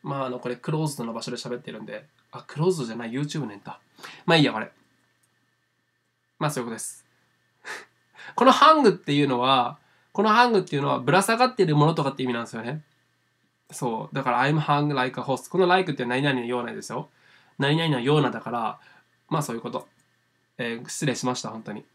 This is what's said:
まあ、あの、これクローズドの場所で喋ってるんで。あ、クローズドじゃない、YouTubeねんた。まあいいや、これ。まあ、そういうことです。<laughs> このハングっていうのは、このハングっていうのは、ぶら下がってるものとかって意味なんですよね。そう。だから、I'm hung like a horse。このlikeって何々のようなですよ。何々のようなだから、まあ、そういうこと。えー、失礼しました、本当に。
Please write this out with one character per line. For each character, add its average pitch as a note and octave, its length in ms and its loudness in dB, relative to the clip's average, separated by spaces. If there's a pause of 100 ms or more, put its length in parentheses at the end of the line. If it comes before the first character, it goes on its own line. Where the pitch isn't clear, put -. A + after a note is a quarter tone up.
ま C#3 160 -6
あ、 C3+ 80 -4
あ B2+ 40 -6
の、 B2 80 -8
こ B2 120 -8
れ B2 60 -6
ク - 140 -8
ロ D#3 120 0
ー D#3 40 -2
ズ C#3+ 120 -8
ド A#2+ 60 -6
の A2+ 100 -8
場 - 80 -8
所 - 80 -10
で B2 80 -8
喋 B2 200 -8
っ - 40 -14
て B2 100 -16
る A2 80 -14
ん G#2+ 60 -14
で。 G#2+ 180 -14 (260)
あ、 - 160 -18
ク - 120 -14
ロ D#3+ 80 2
ー F#3+ 60 4
ズ E3 80 -2
ド B2+ 40 -4
じ A2+ 80 -8
ゃ A2+ 40 -10
な A2+ 100 -8
い、 A2+ 40 -8
YouTube C#3+ 360 -6
ね G2+ 100 -14
ん - 40 -20
た。 - 200 -18 (460)
ま E3+ 80 6
あ - 20 8
い D#3 60 8
い - 20 8
や、 A#2+ 80 2
こ A2+ 80 -6
れ。 - 100 -10 (1700)
ま D3+ 100 0
あ、 - 20 0
そ C3+ 100 -6
う A#2+ 40 -6
い - 20 -10
う - 0 -
こ A#2 60 -10
と - 20 -8
で A2 60 -12
す。 - 260 -14 (580)
<laughs> - 720 -18
こ A#3+ 80 4
の C4 80 10
ハ D4 220 8
ン D4+ 80 4
グ A3 80 8
っ - 20 2
て D3 220 -2
い D3 100 4
う C#3 40 0
の B2 120 0
は、 B2+ 380 2 (340)
こ G3+ 120 0
の A3 40 4
ハ A#3+ 180 6
ン A#3+ 60 2
グ G#3 60 4
っ F3+ 40 2
て - 140 -6
い - 20 0
う C#3 40 0
の C#3+ 60 0
は、 C3+ 100 0
ぶ B2+ 140 0
ら F#3 100 6
下 A3+ 160 0
が B3+ 80 4
っ B3 80 -2
て G3 100 4
る D#3 100 2
も D3 120 6
の E3 80 2
と D#3+ 100 -2
か C3+ 60 -2
っ - 60 -14
て C3+ 80 -6
意 - 20 -4
味 A#2+ 80 -2
な A#2 60 -4
ん A#2 40 -8
で - 60 -16
す A#2 60 -12
よ A2 60 -10
ね。 C#3+ 200 -8 (880)
そ A2+ 420 -6
う。 - 20 -16
だ C3+ 80 -4
か B2+ 100 0
ら、 B2 100 2
I'm D3 160 2
hung D3 360 2
like C3 260 -2
a B2 40 -8
horse。 C3 260 -4
こ F3 80 -2
の F#3 80 6
like F3+ 260 2
っ - 20 -2
て B2+ 100 -4
何 B2 180 0
々 C3+ 160 0
の A#2+ 80 -6
よ B2 140 -2
う A#2+ 40 -6
な A2+ 80 -10
で A2 100 -12
す - 100 -12
よ。 C3 180 -10 (480)
何 C#3+ 180 2
々 E3 140 0
の C3 100 0
よ C#3 160 2
う D3 60 4
な B2+ 80 2
だ A2 100 -8
か A#2 100 -10
ら、 A#2 300 -6 (480)
ま D#3+ 120 -2
あ、 - 20 -4
そ A#2+ 100 -6
う A#2 40 -6
い - 20 -8
う - 40 -12
こ A#2+ 80 -10
と。 - 180 -10 (680)
え A#2 240 -8
ー、 D3 60 -18
失 - 180 -6
礼 B2 80 0
し - 120 -6
ま B2+ 80 -2
し - 80 -10
た、 A2+ 80 -10
本 A2 120 -14
当 G#2+ 100 -12
に。 G#2+ 120 -14 (100)